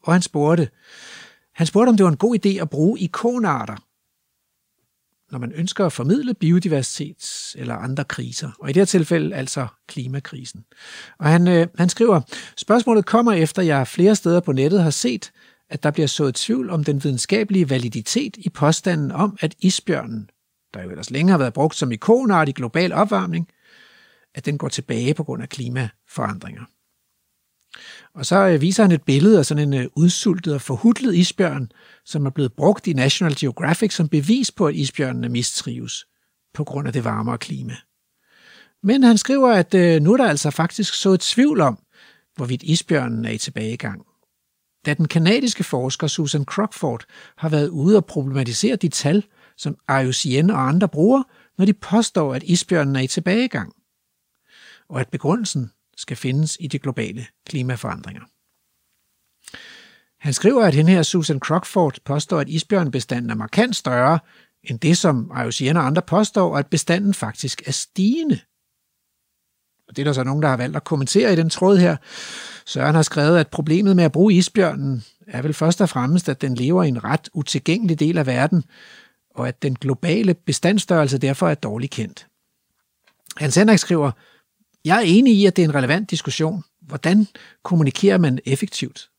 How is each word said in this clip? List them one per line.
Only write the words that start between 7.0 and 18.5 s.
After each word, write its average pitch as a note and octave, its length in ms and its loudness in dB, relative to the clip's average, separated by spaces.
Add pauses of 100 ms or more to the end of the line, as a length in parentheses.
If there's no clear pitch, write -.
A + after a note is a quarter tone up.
eller B2 200 -8
andre C3+ 300 -6
kriser, B2 460 -10 (100)
og B2+ 100 -8
i - 20 -6
det F3 80 4
her G3+ 40 6
tilfælde E3 520 0
altså C3 300 -8 (220)
klimakrisen. B2+ 760 -12 (540)
Og D3 80 -2
han, E3+ 220 4
øh, E3+ 180 4 (120)
han F3+ 100 4
skriver, G#3 320 2 (360)
"Spørgsmålet A3+ 500 2
kommer A#3 260 2
efter, E3+ 300 0
jeg C#3+ 260 2
flere G3 280 4
steder F3 240 2
på D#3+ 120 -2
nettet D#3 300 2
har D#3+ 80 2
set, A#3 420 -4 (380)
at C#3+ 120 -8
der D3 80 2
bliver D3+ 180 0
sået C#3 260 -2
tvivl A#3 360 -4
om D#3 140 -2
den C#3+ 200 -2
videnskabelige F3+ 680 0
validitet B2 680 -4
i G3 120 -8
påstanden D#3 640 -2